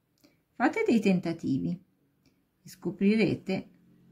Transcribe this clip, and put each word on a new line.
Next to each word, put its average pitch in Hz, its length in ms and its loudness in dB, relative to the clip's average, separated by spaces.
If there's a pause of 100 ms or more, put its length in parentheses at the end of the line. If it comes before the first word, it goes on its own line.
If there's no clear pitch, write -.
(560)
Fate 320 280 0
dei 254 160 4
tentativi 170 680 0 (920)
e - 40 -20
scoprirete 190 1000 -2 (420)